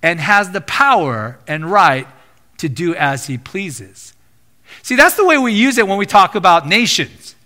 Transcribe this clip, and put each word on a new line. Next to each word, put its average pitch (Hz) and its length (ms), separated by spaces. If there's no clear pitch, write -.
and 165 160
has 196 320
the 190 100
power 135 840
and 156 240
right 147 360
to 165 100
do 165 280
as 139 320
he 131 100
pleases. 131 760
See, - 140
that's 311 200
the 415 100
way 320 120
we 247 160
use 233 240
it 220 100
when 196 100
we 202 100
talk 190 260
about 170 340
nations - 680